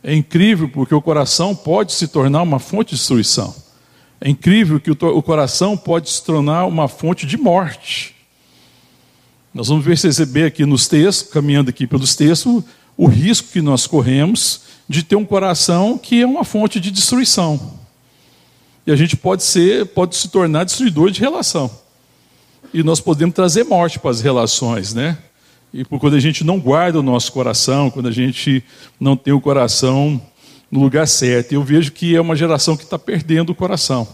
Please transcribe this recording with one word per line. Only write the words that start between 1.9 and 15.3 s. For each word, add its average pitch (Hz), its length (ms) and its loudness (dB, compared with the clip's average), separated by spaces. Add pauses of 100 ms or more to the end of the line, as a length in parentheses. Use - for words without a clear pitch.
se - 160 -4
tornar 143 340 0
uma 151 160 0
fonte - 320 -4
de 156 60 -6
destruição. 110 580 -2 (680)
É 139 100 -2
incrível 175 500 4
que 151 100 -6
o 151 40 2
to-, 165 240 0
o 147 40 0
coração 165 540 0
pode 170 320 -4
se - 160 -8
tornar 156 420 0
uma 160 220 -2
fonte 165 380 -4
de 131 100 -4
morte. 190 760 -2 (1400)
Nós 117 160 -8
vamos 147 160 0
perceber 156 600 2
aqui 151 200 0
nos 139 240 2
textos, 175 420 2
caminhando 143 400 0
aqui 127 160 -4
pelos 135 280 -2
textos, 170 500 2 (320)
o 175 100 2
risco 139 420 4
que 180 120 -2
nós 139 260 0
corremos 147 760 0 (260)
de 156 140 -2
ter 196 140 0
um 214 80 0
coração 190 720 0